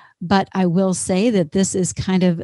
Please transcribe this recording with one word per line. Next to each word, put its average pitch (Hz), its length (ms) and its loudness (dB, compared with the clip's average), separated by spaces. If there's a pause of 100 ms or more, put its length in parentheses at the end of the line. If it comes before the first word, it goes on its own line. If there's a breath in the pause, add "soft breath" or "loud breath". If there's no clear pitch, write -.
(220 loud breath)
But 190 320 2
I 190 120 0
will 185 280 2
say 190 380 0
that 180 200 0
this 190 240 0
is 180 160 -2
kind 185 320 -2
of 175 200 0